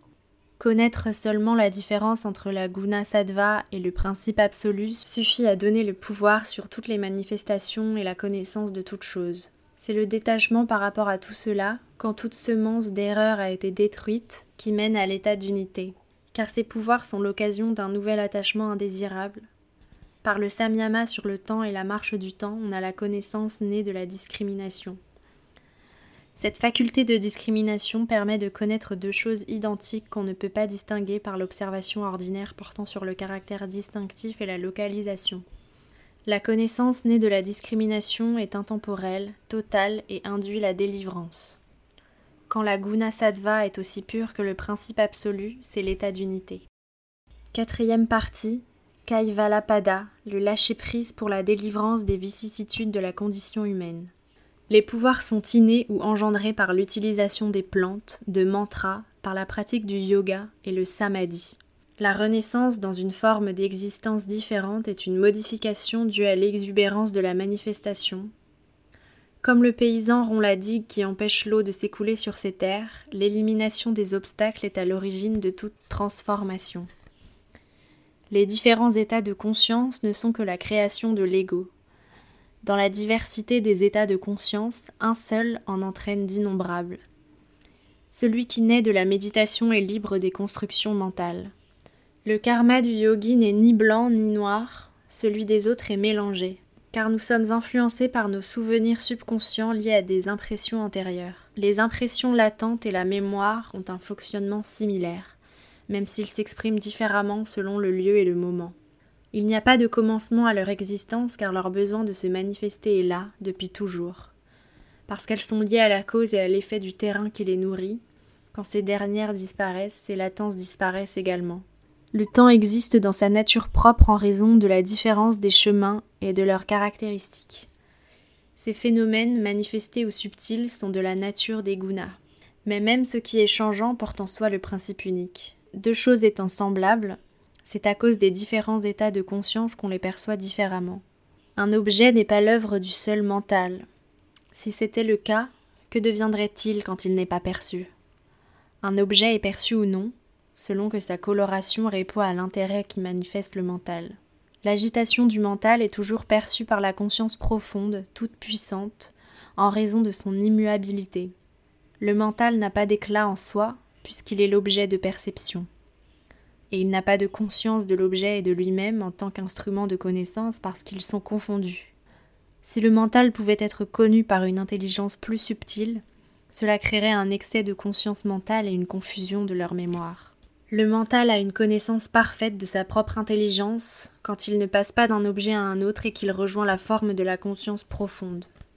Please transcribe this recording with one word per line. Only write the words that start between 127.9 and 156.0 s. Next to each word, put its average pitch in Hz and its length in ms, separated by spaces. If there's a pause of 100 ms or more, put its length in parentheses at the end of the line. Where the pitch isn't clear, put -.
Ces - 180
phénomènes, 226 680
manifestés 208 640
ou 208 60
subtils, 226 580
sont 196 200
de 190 100
la 185 160
nature 202 480
des 196 120
gunas. 190 360 (540)
Mais 208 120
même 233 260
ce 240 140
qui 226 220
est 208 80
changeant 220 480
porte 214 240
en 190 80
soi 220 200
le 196 120
principe 190 460
unique. 180 520 (160)
Deux 226 180
choses 233 300
étant 208 240
semblables, 196 720 (460)
c'est - 200
à 202 120
cause 233 200
des 196 140
différents 214 500
états 208 300
de 196 100
conscience 202 540
qu'on 208 140
les 185 100
perçoit 190 380
différemment. 190 680 (540)
Un 202 160
objet 220 400
n'est 214 120
pas 208 160
l'œuvre 214 380
du 185 120
seul 214 340
mental. 196 600 (680)
Si - 180
c'était 220 320
le 220 140
cas, 220 320 (420)
que 233 80
deviendrait-il 208 880
quand 190 200
il 185 120
n'est 180 100
pas 180 140
perçu ? 180 500 (920)
Un 196 140
objet 208 360
est 208 60
perçu 196 340
ou 214 100
non, 196 280 (420)
selon 202 340
que 214 120
sa 180 180
coloration 202 680
répond 190 320
à 190 120
l'intérêt 190 520
qui - 160
manifeste 180 560
le 185 60
mental. 180 500 (500)
L'agitation 226 640
du 214 140
mental 220 420
est 214 100
toujours 208 320